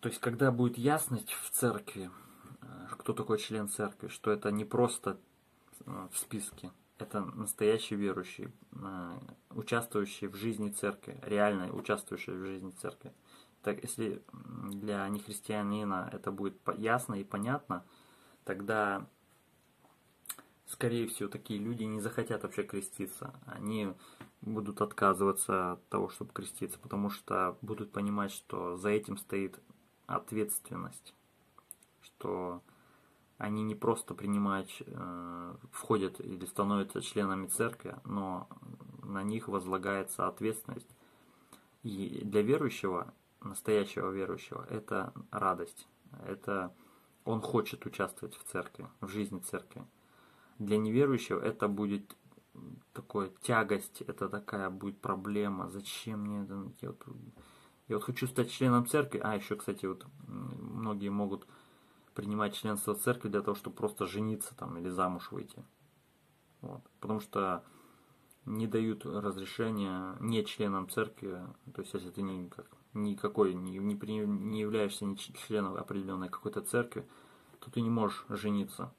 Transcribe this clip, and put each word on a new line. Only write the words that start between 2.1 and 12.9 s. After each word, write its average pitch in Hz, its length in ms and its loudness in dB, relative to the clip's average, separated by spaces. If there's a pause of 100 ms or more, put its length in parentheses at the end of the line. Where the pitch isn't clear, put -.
э, - 40 -16 (320)
кто - 140 -2
такой 107 260 2
член 107 300 0
церкви, - 400 -2
что - 220 0
это 104 200 4
не 104 140 2
просто, 117 540 4 (680)
э, 92 240 -8
в - 80 -2
списке, - 540 -6 (260)
это 107 220 -2
настоящий 107 760 2
верующий, 95 540 -2 (240)
э, 92 460 -8 (320)
участвующий 104 760 0
в 98 60 -8
жизни 104 360 -2
церкви, - 520 -4
реально 101 500 4
участвующий - 600 -2
в 92 120 -4
жизни 95 260 -6
церкви. - 420 -10 (500)